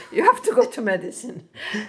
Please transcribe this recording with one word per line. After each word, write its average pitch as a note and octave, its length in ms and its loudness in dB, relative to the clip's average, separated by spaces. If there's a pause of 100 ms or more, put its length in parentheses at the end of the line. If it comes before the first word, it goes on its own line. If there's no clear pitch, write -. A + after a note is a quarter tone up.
<laughs> - 80 -20
you - 120 2
have B4 180 4
to G#4+ 120 2
go - 100 6
to - 160 -6
medicine. F#3+ 680 -6 (400)